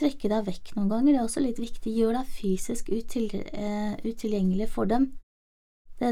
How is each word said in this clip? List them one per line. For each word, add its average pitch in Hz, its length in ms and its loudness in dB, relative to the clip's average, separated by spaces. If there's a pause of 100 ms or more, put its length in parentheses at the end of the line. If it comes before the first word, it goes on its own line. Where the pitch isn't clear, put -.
trekke 277 260 0
deg 214 160 0
vekk - 300 -6
noen 202 160 2
ganger. 269 240 6
Det - 20 6
er 233 80 0
også - 160 -2
litt 233 220 0
viktig. 226 340 -4
Gjør 226 220 4
deg 262 160 -2
fysisk 196 580 0
util-, 226 560 -2
eh, 208 460 -4 (100)
utilgjengelig 208 720 0
for 214 160 0
dem. 262 240 2 (800)
Det, 247 140 0